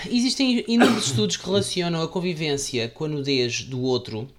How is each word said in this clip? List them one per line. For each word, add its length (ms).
existem 600
inúmeros 400
<coughs> 20
estudos 260
que 100
relacionam 560
a 60
convivência 840
com 160
a 20
nudez 560
do 180
outro 460